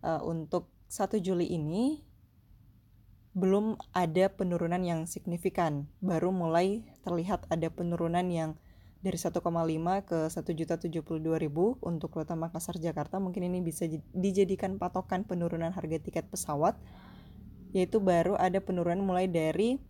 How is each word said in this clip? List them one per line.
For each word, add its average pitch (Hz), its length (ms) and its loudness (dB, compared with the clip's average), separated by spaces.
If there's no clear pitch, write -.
eh, 165 160 0
untuk 165 480 -4
satu - 320 -2
Juli 175 320 2
ini 180 560 0
belum 196 480 2
ada 180 320 4
penurunan 175 560 0
yang 165 240 -2
signifikan. 170 800 -2
Baru 175 240 2
mulai 185 560 2
terlihat 175 400 -2
ada 165 240 0
penurunan 170 560 0
yang 160 320 -2
dari 185 160 -2
satu 165 240 -2
koma 170 240 0
lima 165 400 0
ke 160 240 0
satu 160 240 -4
juta 165 240 -2
tujuh 160 240 -4
puluh 156 240 -4
dua 160 160 2
ribu 165 400 2
untuk 165 320 -4
rute 160 240 -4
Makassar, 165 400 -6
Jakarta. 160 400 -2
Mungkin 185 320 -2
ini 180 160 -2
bisa 165 240 -2
ji-, 156 240 -6
dijadikan 190 640 2
patokan 185 480 -2
penurunan 170 480 -2
harga 160 320 -4
tiket - 240 -4
pesawat, 160 480 0
yaitu 185 240 2
baru 185 400 4
ada 185 240 4
penurunan 175 400 0
mulai 185 240 2
dari 175 640 2